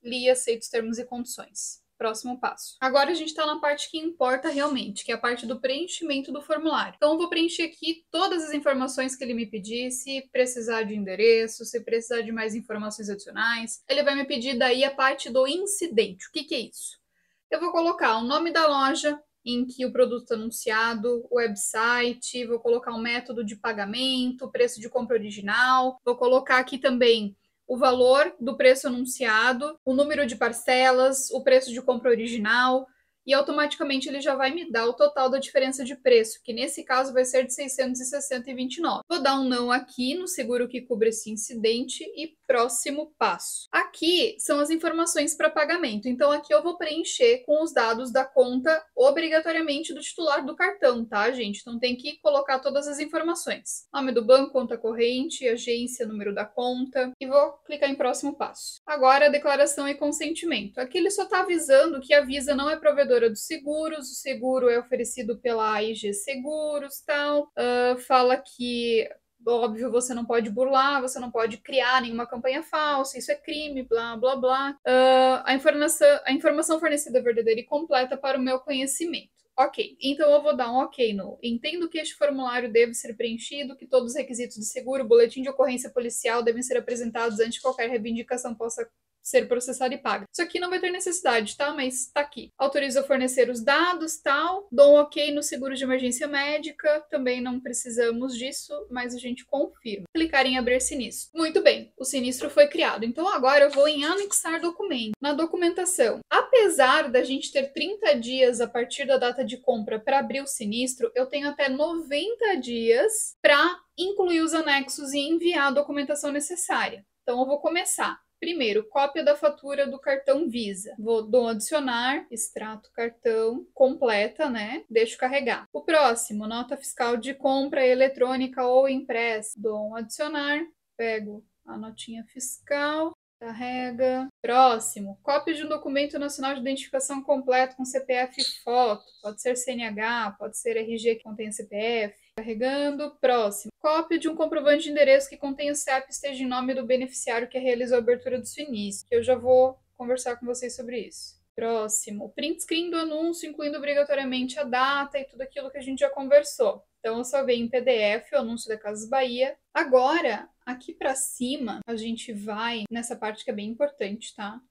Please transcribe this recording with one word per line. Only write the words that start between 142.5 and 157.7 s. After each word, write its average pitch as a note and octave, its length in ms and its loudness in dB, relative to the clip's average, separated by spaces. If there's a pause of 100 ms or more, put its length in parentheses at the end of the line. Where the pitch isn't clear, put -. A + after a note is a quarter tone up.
Próximo, A3 500 0 (100)
cópia D#4+ 380 0
de D#4+ 120 -2
um D#4+ 60 -6
comprovante D#4 480 2
de D4+ 80 -8
endereço C#4 380 6
que C#4 60 -18
contém C#4+ 360 -6
o D4 40 -2
cepe C4+ 320 -2
e - 40 -20
esteja C4 300 -8
em B3+ 60 -2
nome B3+ 260 -2
do B3 120 -4
beneficiário B3 640 -2
que C4 100 -6
realizou B3 380 0
a - 20 4
abertura B3 400 0
do A#3+ 60 -12
sinistro, G#3 640 -10
que A#3+ 60 0
eu A#3 60 4
já B3+ 140 2
vou B3+ 420 4 (200)
conversar B3 400 -4
com B3 80 -12
vocês A#3+ 280 -6
sobre A#3+ 280 -8
isso. - 360 -16 (160)
Próximo, G#3+ 760 -4
print D4+ 320 -6
screen E4+ 280 -4
do E4+ 80 -4
anúncio, D#4+ 520 -4
incluindo D4 280 -6
obrigatoriamente C4+ 800 -2
a D4 60 -4
data C#4 560 0
e C4+ 60 -8
tudo B3 160 -16
aquilo C4+ 280 -10
que C#4 80 -14
a C#4 40 -12
gente C4 180 -8
já C#4 100 4
conversou. C4+ 720 2 (200)
Então, A3+ 160 -4
eu B3 80 -4
só C4+ 180 0
venho A#3 220 0
em A#3 40 -4
P B3+ 120 0